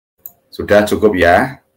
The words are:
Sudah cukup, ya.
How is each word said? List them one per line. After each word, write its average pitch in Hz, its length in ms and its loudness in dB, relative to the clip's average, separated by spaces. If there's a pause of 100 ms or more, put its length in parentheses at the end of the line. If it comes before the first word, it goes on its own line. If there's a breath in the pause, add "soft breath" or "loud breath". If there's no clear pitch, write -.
(480)
Sudah 101 380 0
cukup, 95 320 0
ya. 92 420 0 (160)